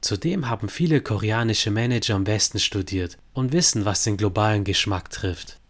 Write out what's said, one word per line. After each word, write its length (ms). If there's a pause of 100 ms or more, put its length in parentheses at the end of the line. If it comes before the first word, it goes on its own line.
Zudem 480
haben 200
viele 320
koreanische 680
Manager 460
im 100
Westen 340
studiert 600 (140)
und 180
wissen, 340
was 180
den 140
globalen 460
Geschmack 480
trifft. 480 (100)